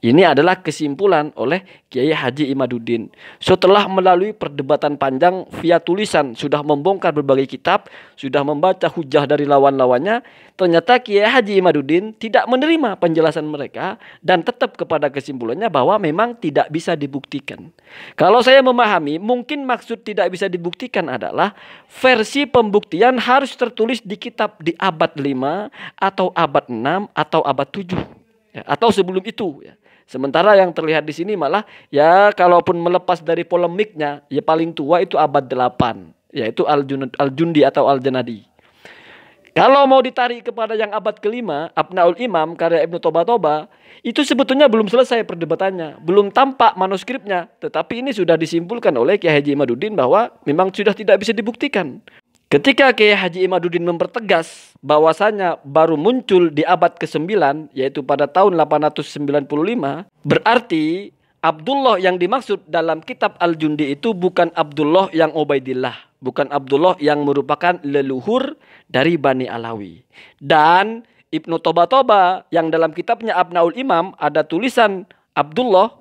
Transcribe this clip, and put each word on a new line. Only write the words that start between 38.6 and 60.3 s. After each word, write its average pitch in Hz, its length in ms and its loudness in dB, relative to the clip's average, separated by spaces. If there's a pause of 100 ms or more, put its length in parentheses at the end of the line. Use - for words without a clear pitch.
Kalau 269 320 6
mau 262 160 6
ditarik 247 400 -4
kepada 226 320 -6
yang 214 160 -4
abad 208 320 -4
kelima, 202 560 -6
Abnaul 175 400 2
Imam, 170 400 -2
karya 165 240 2
Ibnu 170 160 -4
Toba 165 240 0
Toba, 165 480 0 (320)
itu 233 240 -4
sebetulnya 269 400 4
belum 214 240 2
selesai 240 320 2
perdebatannya, 165 800 -6
belum 196 320 2
tampak 262 400 2
manuskripnya, 185 720 -4 (160)
tetapi 175 400 -6
ini 269 80 -4
sudah 180 240 2
disimpulkan 170 560 -2
oleh 139 240 2
Kiai 160 240 2
Haji 143 160 -2
Imaduddin 143 400 -2
bahwa 175 320 2 (160)
memang 185 320 0
sudah 208 160 0
tidak 202 320 0
bisa 226 80 -4
dibuktikan. 214 720 -4 (480)
Ketika 269 400 4
Kiai 208 240 4
Haji 185 320 -2
Imaduddin 175 400 -2
mempertegas 175 960 -4
bahwasanya 160 800 2
baru 160 320 2
muncul 185 560 2
di 147 160 -2
abad 175 320 2
kesembilan, 156 720 -2
yaitu 135 320 -4
pada 139 240 0
tahun 185 320 2
delapan 151 320 0
ratus 147 160 -8
sembilan 143 400 -4
puluh 156 240 -2
lima, 151 320 -6 (240)
berarti 190 880 -2 (240)